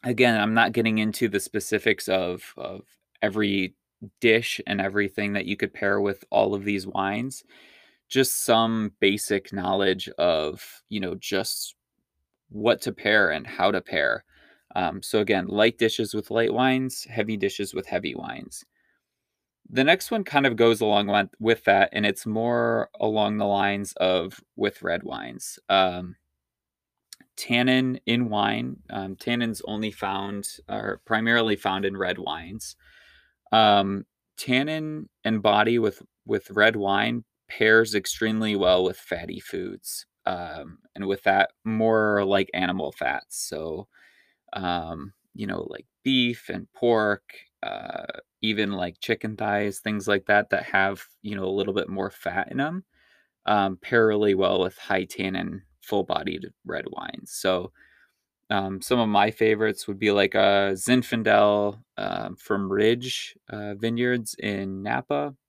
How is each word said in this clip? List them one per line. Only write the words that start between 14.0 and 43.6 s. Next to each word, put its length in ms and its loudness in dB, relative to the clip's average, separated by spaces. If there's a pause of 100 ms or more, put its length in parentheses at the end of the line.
Um, 280 -4
so 180 0
again, 260 0
light 320 2
dishes 360 0
with 160 -6
light 220 2
wines, 520 0
heavy 320 -4
dishes 380 -4
with 120 -6
heavy 280 -4
wines. 500 -12 (1080)
The 140 2
next 260 2
one 140 -2
kind 220 2
of 100 2
goes 240 4
along 280 2
with, 200 2 (120)
with 240 2
that, 280 6
and 140 0
it's 180 -2
more 640 0 (100)
along 380 0
the 100 -2
lines 520 0
of 420 0 (160)
with 260 -2
red 200 -2
wines. 560 -12 (100)
Um, 480 2 (1200)
tannin 680 0
in 240 0
wine, 480 -2 (120)
um, 260 -8
tannin's 500 -4
only 260 -4
found, 560 -6 (200)
or 360 -6
primarily 520 2
found 280 -2
in 120 -2
red 220 -2
wines. 580 -10 (760)
Um, 540 4 (320)
tannin 720 -4 (160)
and 180 0
body 360 4
with, 240 0 (240)
with 240 -4
red 260 4
wine 480 0 (240)
pairs 460 4
extremely 600 -2
well 280 4
with 140 -2
fatty 420 -8
foods, 640 -10 (200)
um, 520 -8 (180)
and 100 -8
with 180 -4
that, 280 2 (120)
more 600 2
like 300 2
animal 380 -4
fats. 460 -6 (100)
So, 400 -8 (640)